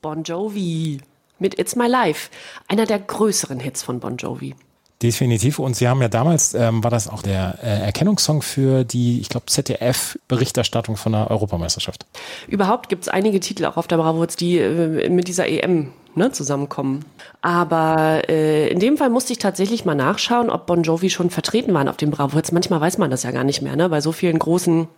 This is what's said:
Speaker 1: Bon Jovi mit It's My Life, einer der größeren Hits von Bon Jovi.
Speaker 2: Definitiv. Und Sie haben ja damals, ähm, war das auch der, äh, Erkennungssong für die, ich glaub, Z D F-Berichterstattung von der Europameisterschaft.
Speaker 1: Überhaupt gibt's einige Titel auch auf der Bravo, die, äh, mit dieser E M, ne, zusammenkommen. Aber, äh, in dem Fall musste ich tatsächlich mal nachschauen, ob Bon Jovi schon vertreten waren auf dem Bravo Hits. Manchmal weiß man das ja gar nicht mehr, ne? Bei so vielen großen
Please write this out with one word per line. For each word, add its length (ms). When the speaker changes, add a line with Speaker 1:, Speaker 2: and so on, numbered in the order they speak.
Speaker 1:
Bon 140
Jovi 760
mit 220
It's 160
My 100
Life, 460
einer 200
der 100
größeren 640
Hits 240
von 160
Bon 180
Jovi. 380
Speaker 2:
Definitiv. 560
Und 160
Sie 120
haben 140
ja 60
damals, 480
ähm, 280
war 60
das 180
auch 140
der, 400
äh, 200
Erkennungssong 600
für 420
die, 380
ich 80
glaub, 220
Z 180
D 60
F-Berichterstattung 1200
von 140
der 180
Europameisterschaft. 800
Speaker 1:
Überhaupt 420
gibt's 180
einige 320
Titel 260
auch 120
auf 80
der 120
Bravo, 280
die, 320
äh, 520
mit 180
dieser 200
E 120
M, 340
ne, 160
zusammenkommen. 760
Aber, 840
äh, 400
in 100
dem 180
Fall 140
musste 220
ich 40
tatsächlich 480
mal 80
nachschauen, 560
ob 160
Bon 160
Jovi 300
schon 180
vertreten 460
waren 120
auf 100
dem 120
Bravo 280
Hits. 140
Manchmal 300
weiß 160
man 140
das 100
ja 80
gar 140
nicht 180
mehr, 140
ne? 140
Bei 120
so 100
vielen 280
großen 480